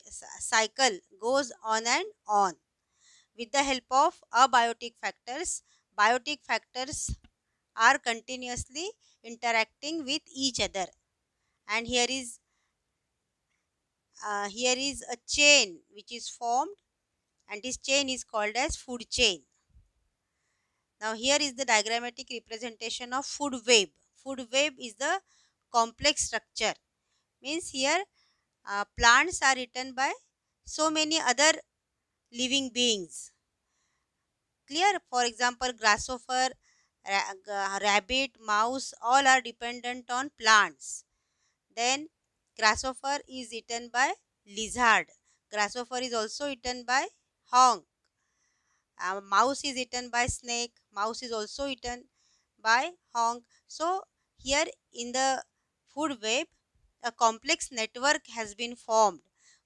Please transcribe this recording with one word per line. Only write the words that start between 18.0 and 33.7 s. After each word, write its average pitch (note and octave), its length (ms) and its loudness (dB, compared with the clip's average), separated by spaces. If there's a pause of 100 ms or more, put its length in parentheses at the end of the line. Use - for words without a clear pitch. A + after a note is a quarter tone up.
is B3+ 160 -6
called G#3+ 320 -4
as C#4 200 -2
food A#3+ 340 -12
chain. G3+ 320 0 (1600)
Now A3 140 -4
here C4 260 0
is C#4 140 -4
the C4 100 -6
diagrammatic A#3+ 640 -2
representation A3+ 840 -10
of C4+ 120 -4
food C#4+ 300 -6 (120)
web. A3 220 6 (340)
Food C4 300 -10
web C#4+ 260 2
is A#3+ 140 -12
the D#4+ 260 -2 (540)
complex A#3+ 520 0
structure. G#3+ 500 -4 (640)
Means D4+ 280 -8
here, C#4+ 340 -2 (640)
uh, G3+ 160 -4 (120)
plants C4+ 440 4
are C4+ 160 4
eaten B3+ 380 -8
by C4+ 180 -2 (500)
so D#4 260 0
many D#4 300 0
other C#4 320 4 (800)
living B3+ 420 -2
beings. A3 580 -2 (1300)